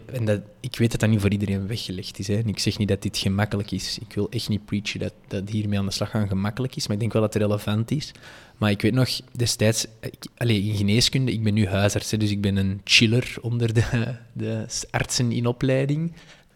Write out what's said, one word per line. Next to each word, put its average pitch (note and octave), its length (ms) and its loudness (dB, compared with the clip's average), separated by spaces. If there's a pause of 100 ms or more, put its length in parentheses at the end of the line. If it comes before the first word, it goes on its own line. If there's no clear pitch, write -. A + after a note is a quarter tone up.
en A#2 200 -6
dat, G#2 160 0 (180)
ik - 180 -8
weet A#2 140 2
dat - 80 -4
dat G#2+ 100 4
niet A2 120 4
voor G2 100 2
iedereen G2 360 0
weggelegd F#2 520 -8
is, G2 80 -8
hè. G#2 100 0
En A2+ 100 -2
ik F#2+ 120 -2
zeg - 180 -2
niet G#2 100 0
dat G2 140 0
dit - 160 -4
gemakkelijk G2+ 540 0
is. - 280 -4
Ik G#2+ 140 -16
wil G#2 160 -2
echt A#2 200 -6
niet G#2 160 -2
preachen G2+ 340 -4
dat, G2 140 -4 (140)
dat G2+ 220 -6
hiermee G#2 300 0
aan G2 60 0
de F#2+ 60 -2
slag - 180 -4
gaan G#2+ 180 0
gemakkelijk G2+ 480 -2
is, - 120 -6
maar G#2+ 80 0
ik G#2 60 -2
denk A2+ 120 0
wel A2+ 80 2
dat G#2+ 120 2
het G#2+ 100 2
relevant G#2 480 0
is. E3 200 -4 (460)
Maar G#2+ 140 4
ik G2+ 100 0
weet G#2+ 120 4
nog, B2+ 160 4 (220)
destijds, A2+ 540 2 (160)
ik, - 240 -12 (120)
allee, A2+ 260 2
in G#2+ 120 0
geneeskunde, A2+ 560 2
ik A2 120 -2
ben G#2+ 100 2
nu G#2+ 140 4
huisarts, G2 440 0
hè, A2 60 2
dus G#2+ 140 2
ik G2+ 100 -2
ben G2 140 2
een G2 280 0
chiller A#2 580 4
onder A#2 320 0
de, A#2 420 2 (180)
de A2 320 -4 (260)
artsen A#2+ 400 0
in A#2+ 140 0
opleiding. C#3 680 0 (420)